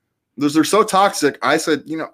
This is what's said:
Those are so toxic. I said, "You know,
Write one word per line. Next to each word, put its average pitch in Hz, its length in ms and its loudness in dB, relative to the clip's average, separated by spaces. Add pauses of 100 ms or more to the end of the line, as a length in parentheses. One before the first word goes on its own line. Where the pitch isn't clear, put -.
(380)
Those 147 200 -2
are 156 60 6
so 196 200 2
toxic. 185 600 0
I 139 140 2
said, 156 280 -4
"You 160 120 -10
know, 151 160 -10